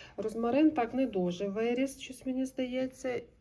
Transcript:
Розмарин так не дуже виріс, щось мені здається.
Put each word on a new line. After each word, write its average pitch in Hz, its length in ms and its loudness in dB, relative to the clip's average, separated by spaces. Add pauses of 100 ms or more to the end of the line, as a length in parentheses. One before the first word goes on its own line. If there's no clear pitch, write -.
(180)
Розмарин 233 540 4
так 254 220 0
не 262 120 2
дуже 185 420 0
виріс, 240 520 0
щось - 260 -14
мені 262 200 -2
здається. 254 760 -4 (200)